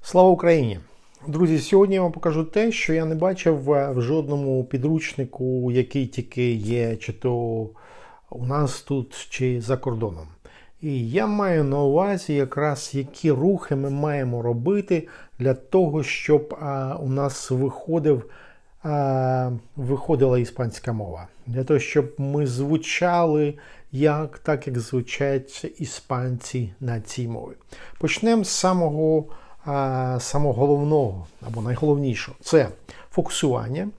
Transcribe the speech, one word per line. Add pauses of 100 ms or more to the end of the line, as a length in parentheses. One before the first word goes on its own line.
(140)
Слава
Україні! (480)
Друзі,
сьогодні
я
вам
покажу
те,
що
я
не
бачив
в,
в
жодному
підручнику,
який
тільки
є,
чи
то (1000)
у
нас
тут,
чи
за
кордоном. (560)
І
я
маю
на
увазі
якраз,
які
рухи
ми
маємо
робити (300)
для
того,
щоб,
а,
у
нас
виходив, (520)
а, (260)
виходила
іспанська
мова. (180)
Для
того,
щоб
ми
звучали (380)
як,
так,
як
звучать (140)
іспанці
на
цій
мові. (440)
Почнемо
з
самого, (400)
а,
самого
головного, (200)
або
найголовнішого.
Це (420)
фокусування. (100)